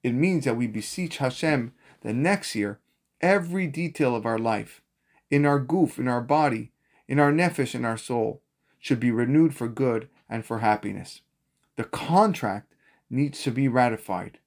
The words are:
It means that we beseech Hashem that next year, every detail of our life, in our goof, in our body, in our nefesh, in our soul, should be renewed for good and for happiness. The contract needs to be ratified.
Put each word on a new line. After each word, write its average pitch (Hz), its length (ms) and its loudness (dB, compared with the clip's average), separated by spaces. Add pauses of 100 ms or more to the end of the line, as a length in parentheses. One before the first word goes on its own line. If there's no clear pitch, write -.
It 123 100 0
means 156 320 2
that 117 120 0
we 120 100 -2
beseech 110 500 -8
Hashem 131 560 -2 (280)
that 113 120 -6
next 175 400 0
year, 101 260 -4 (400)
every 180 460 2
detail 147 500 -2
of 113 120 -4
our 113 100 0
life, 113 440 -4 (500)
in 143 140 4
our 143 140 4
goof, 156 380 0
in 127 100 -2
our 123 140 0
body, 135 500 0 (360)
in 135 120 0
our 143 120 6
nefesh, 156 420 0
in 123 100 -4
our 113 140 -2
soul, 113 460 -4 (340)
should 123 220 0
be 120 120 2
renewed 135 440 2
for 117 120 -6
good 117 400 -2 (220)
and 113 160 -6
for 113 140 -4
happiness. 104 600 0 (560)
The 117 80 -4
contract 160 880 0 (360)
needs 139 340 -2
to 135 60 0
be 135 200 0
ratified. 113 760 0